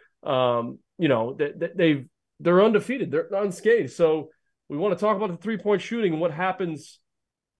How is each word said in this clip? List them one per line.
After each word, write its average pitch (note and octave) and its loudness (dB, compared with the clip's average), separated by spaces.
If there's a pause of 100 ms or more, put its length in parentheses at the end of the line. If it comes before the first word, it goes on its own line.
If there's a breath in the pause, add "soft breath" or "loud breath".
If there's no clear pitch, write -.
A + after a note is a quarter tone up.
(220 soft breath)
Um, B2 0 (200)
you E3 2
know, A#2+ 0
they, C#3+ -4
they, E3+ -4
they've, D3+ 2 (340)
they're F3 4
undefeated. A3 2
They're D#3 -2
unscathed. G3+ 0
So D#3+ 2 (400 soft breath)
we C#3+ -8
wanna F3+ 0
talk G#3 0
about G3+ -4
the E3 -10
three-point G#3 -2
shooting A3 -2
and D#3 -2
what E3+ 0
happens F3 -6 (600)